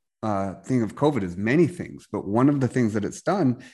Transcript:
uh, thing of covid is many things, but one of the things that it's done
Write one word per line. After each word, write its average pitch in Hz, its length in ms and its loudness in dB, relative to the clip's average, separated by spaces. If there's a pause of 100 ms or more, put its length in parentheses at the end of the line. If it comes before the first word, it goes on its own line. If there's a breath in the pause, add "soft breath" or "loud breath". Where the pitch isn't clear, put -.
(240)
uh, 98 300 -2
thing 127 280 -2
of 104 140 -4
covid 143 260 2
is 87 140 -6
many 127 320 2
things, - 420 -12
but 101 160 -6
one 117 220 4
of 143 100 2
the 131 80 2
things 113 280 0
that 101 100 -2
it's - 180 -8
done 156 400 0 (100)